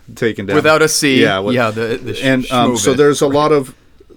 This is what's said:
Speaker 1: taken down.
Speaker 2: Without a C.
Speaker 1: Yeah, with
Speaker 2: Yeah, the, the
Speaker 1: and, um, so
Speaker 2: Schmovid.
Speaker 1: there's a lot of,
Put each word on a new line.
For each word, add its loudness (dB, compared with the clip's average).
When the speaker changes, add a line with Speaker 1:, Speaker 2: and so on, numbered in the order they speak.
Speaker 1:
taken -4
down. -2
Speaker 2:
Without 4
a 2
C. 2
Speaker 1:
Yeah, 0
with -2
Speaker 2:
Yeah, 0
the, -4
the -10
Speaker 1:
and, -2
um, 0
so 0
Speaker 2:
Schmovid. 0
Speaker 1:
there's 2
a 2
lot 0
of, 0